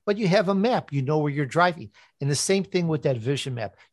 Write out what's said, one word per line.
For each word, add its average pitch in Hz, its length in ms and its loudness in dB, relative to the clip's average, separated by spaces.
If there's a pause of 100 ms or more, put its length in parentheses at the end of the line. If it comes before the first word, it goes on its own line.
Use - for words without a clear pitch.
But 208 100 0
you 214 120 0
have 185 200 4
a 196 60 2
map, 196 380 0
you 139 100 -2
know 151 160 2
where 147 140 0
you're 143 120 -2
driving. 165 460 0 (300)
And 139 100 -2
the 143 60 0
same 196 260 0
thing 180 240 -2
with 156 160 -2
that 139 140 0
vision 127 380 -4
map. 110 200 -8 (180)